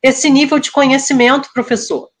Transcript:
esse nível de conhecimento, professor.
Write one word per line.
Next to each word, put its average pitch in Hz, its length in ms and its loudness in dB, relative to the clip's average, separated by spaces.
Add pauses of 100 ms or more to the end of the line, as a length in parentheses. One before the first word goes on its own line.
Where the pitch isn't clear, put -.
esse 262 280 0
nível 285 280 2
de 294 140 -4
conhecimento, 269 800 0
professor. - 560 -6 (100)